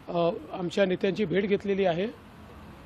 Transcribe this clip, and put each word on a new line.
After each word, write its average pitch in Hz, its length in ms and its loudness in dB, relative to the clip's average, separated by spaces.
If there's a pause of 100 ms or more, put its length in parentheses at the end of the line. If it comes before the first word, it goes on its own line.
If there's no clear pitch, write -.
अ, 170 220 2 (220)
आमच्या 190 320 0
नेत्यांची 190 400 2
भेट 180 200 2
घेतलेली 196 400 2
आहे, 180 220 2 (800)